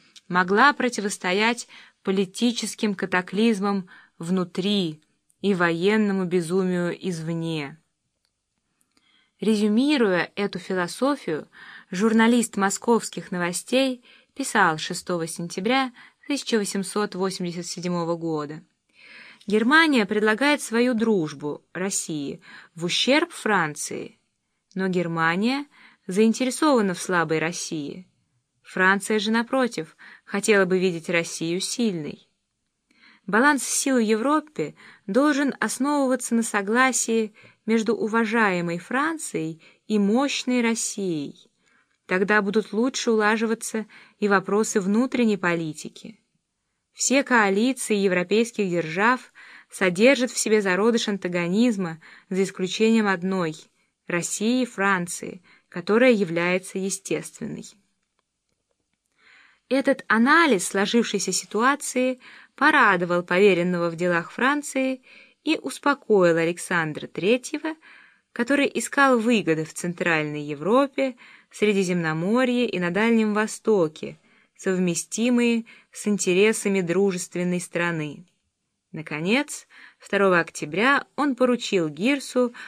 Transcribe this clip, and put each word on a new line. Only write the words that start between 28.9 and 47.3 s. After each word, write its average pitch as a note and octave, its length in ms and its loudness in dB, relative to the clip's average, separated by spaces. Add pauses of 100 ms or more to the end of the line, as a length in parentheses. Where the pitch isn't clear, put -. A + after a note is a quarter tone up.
же, G#3 100 -2
напротив, A#3 680 -2 (280)
хотела G3+ 400 2
бы F#3 140 2
видеть F3 300 -2
Россию E3+ 520 -2
сильной. F#3 680 -4 (960)
Баланс B3 360 4
сил - 340 0
в A#3+ 40 4
Европе A3 720 0 (320)
должен C#4 540 2
основываться C4 760 -2
на A#3 80 2
согласии A3+ 920 0 (300)
между A3 300 0
уважаемой G#3 840 0
Францией A#3+ 840 -6 (240)
и G#3+ 120 0
мощной B3 640 0
Россией. G3 880 -4 (560)
Тогда G3+ 340 2
будут G#3 320 -2
лучше A#3+ 380 -2
улаживаться A3 760 0 (320)
и G#3 100 0
вопросы G3+ 520 0
внутренней A3 560 2
политики. E3+ 800 -6 (760)
Все C4+ 280 0
коалиции A3+ 720 2